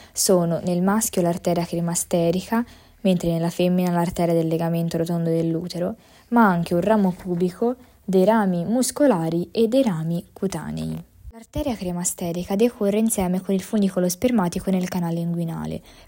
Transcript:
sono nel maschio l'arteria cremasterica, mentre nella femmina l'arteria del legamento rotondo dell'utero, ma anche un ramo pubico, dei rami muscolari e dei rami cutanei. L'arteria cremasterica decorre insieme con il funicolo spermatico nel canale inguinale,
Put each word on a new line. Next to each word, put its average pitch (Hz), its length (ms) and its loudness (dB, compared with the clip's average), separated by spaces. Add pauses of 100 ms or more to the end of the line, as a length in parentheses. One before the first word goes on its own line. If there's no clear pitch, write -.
(120)
sono 170 460 2
nel 175 240 0
maschio 196 400 0
l'arteria 170 420 0
cremasterica, 170 1000 -2 (380)
mentre 175 280 2
nella 165 200 0
femmina 180 420 0
l'arteria 175 420 0
del 165 140 2
legamento 165 480 -2
rotondo 165 340 -2
dell'utero, 165 640 -2 (360)
ma 233 180 6
anche 175 260 0
un 175 60 2
ramo 202 320 2
pubico, 180 640 -2 (280)
dei 185 200 4
rami 190 400 2
muscolari 185 880 0
e 226 160 2
dei 262 160 2
rami 170 480 -2
cutanei. 160 720 -6 (280)
L'arteria 254 420 -6
cremasterica 180 800 -4
decorre 208 440 2
insieme 190 420 0
con 196 140 -2
il 185 80 0
funicolo 185 480 0
spermatico 190 600 0
nel 180 180 0
canale 170 320 -4
inguinale, 165 600 -4 (280)